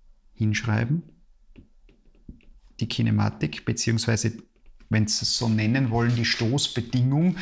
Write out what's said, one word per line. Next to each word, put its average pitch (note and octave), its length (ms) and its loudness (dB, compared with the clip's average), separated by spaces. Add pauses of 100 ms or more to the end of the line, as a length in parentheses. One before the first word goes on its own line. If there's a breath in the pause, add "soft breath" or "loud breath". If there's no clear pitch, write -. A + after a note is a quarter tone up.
(340)
hinschreiben, A2+ 720 0 (1800)
die G#2+ 80 -4
Kinematik, G#2+ 720 0
beziehungsweise, A2+ 720 0 (540)
wenn G#2+ 180 2
Sie - 160 -2
es - 140 -2
so A#2+ 100 -2
nennen A2+ 440 2
wollen, A#2 240 2
die A#2 100 0
Stoßbedingung, C3 1160 0